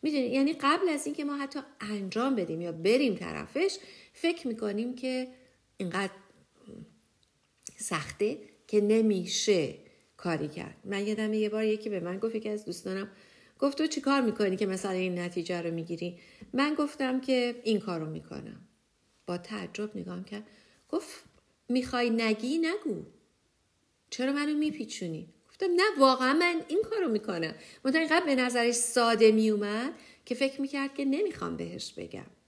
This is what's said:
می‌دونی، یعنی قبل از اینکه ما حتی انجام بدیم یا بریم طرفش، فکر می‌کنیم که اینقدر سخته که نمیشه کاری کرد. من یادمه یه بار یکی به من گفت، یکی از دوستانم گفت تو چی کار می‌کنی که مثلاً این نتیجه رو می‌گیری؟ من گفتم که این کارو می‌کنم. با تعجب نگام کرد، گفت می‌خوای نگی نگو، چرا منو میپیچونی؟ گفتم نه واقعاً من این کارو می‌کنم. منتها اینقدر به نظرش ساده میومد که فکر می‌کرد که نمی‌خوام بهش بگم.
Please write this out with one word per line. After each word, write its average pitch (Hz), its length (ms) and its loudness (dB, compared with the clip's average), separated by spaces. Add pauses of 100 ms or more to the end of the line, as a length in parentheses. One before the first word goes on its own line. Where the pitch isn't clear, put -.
می‌دونی، 294 240 0
یعنی 269 260 2
قبل 349 360 2
از 294 180 -2
اینکه 294 180 -4
ما 285 120 -2
حتی 277 240 -6 (200)
انجام 214 560 -2
بدیم 165 240 -2
یا 170 120 -6
بریم 208 420 4
طرفش، 175 640 -4 (340)
فکر 330 360 -2
می‌کنیم 220 460 -4
که 254 340 -4 (480)
اینقدر 190 360 -2 (1600)
سخته 202 600 -4 (280)
که 208 140 4
نمیشه 208 960 4 (420)
کاری 151 320 -2
کرد. - 360 -10
من 202 220 -2
یادمه 214 320 0
یه 214 100 2
بار 214 160 -2
یکی 214 240 0
به 196 120 -2
من 180 180 -4
گفت، 220 160 -2
یکی 214 140 -4
از 214 160 -6
دوستانم 190 440 -6 (500)
گفت 277 200 0
تو 311 80 2
چی 311 140 -2
کار 277 200 2
می‌کنی 208 360 2
که 202 100 0
مثلاً 190 260 -2
این 185 260 -2
نتیجه 175 440 -4
رو 170 80 -4
می‌گیری؟ 170 480 -6 (340)
من 285 220 2
گفتم 269 460 0
که 247 420 2
این 214 180 2
کارو 170 260 -4
می‌کنم. 156 540 -12 (640)
با 175 120 -4
تعجب 208 580 -8
نگام 180 280 -8
کرد، 208 200 -12 (440)
گفت - 360 -4 (440)
می‌خوای 247 420 0
نگی 226 480 0
نگو، 320 440 -2 (1080)
چرا 262 220 -2
منو 294 220 0
میپیچونی؟ 214 760 -4 (200)
گفتم - 180 -4 (100)
نه 349 60 6 (160)
واقعاً 262 340 6
من 339 360 2
این 381 220 0
کارو 392 180 0
می‌کنم. 185 460 -2 (300)
منتها 269 160 2
اینقدر 330 260 2
به 285 80 4
نظرش 247 400 2
ساده 233 580 6
میومد 214 600 2 (320)
که 247 100 -4
فکر 269 260 -2
می‌کرد 277 340 -4
که 277 100 -4
نمی‌خوام 277 520 -2
بهش 165 360 -10
بگم. 87 340 -12 (220)